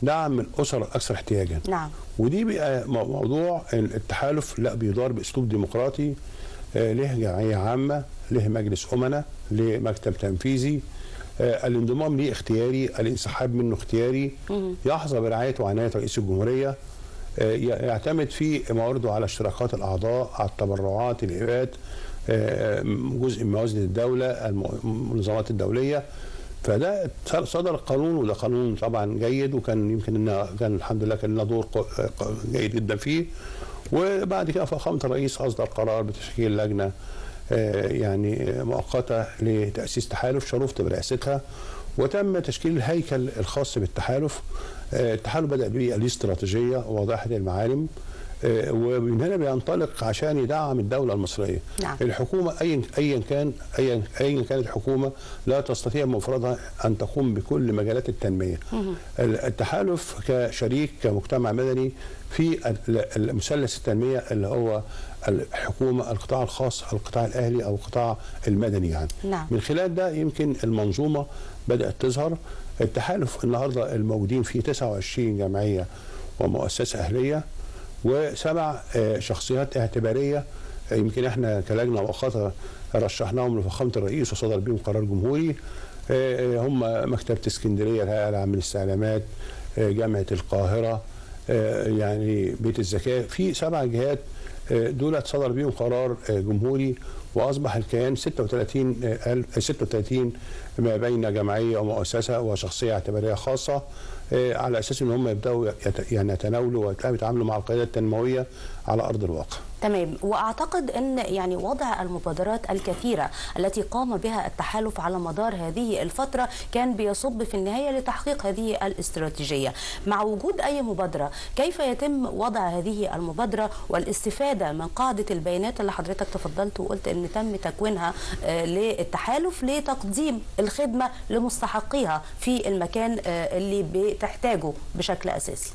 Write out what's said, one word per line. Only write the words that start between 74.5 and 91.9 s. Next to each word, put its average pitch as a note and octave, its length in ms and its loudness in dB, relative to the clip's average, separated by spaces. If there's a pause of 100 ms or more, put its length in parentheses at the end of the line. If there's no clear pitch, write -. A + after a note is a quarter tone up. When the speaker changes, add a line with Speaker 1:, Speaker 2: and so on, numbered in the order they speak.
Speaker 1:
تسعة B2+ 300 0
وعشرين G#2 480 0
جمعية G2 480 2 (540)
ومؤسسة - 580 0
أهلية B2+ 440 0 (640)
وسبع، D3+ 760 2 (160)
آه، A2 220 2
شخصيات B2+ 580 -2
اعتبارية، B2+ 680 2 (480)
آه، - 20 2
يمكن A2 300 2
احنا A2+ 360 2
كلجنة A2 420 2
مؤقتة G#2 480 0 (440)
رشحناهم A2 640 2
لفخامة G2 360 0
الرئيس A2+ 360 0
وصدر A2 260 0
بيهم A2 180 0
قرار G#2 280 0
جمهوري. B2+ 520 2 (540)
آه، B2+ 460 2
آه، A#2 100 2
هم A#2+ 460 2
مكتبة A2+ 340 0
اسكندرية، G#2+ 560 2
الهيئة G#2 260 2
العامة G2 240 2
للاستعلامات، G2 720 2 (560)
آه، G#2+ 120 4
جامعة G#2 420 2
القاهرة، G#2 720 2 (480)
آه، G#2+ 380 2
يعني G#2+ 720 2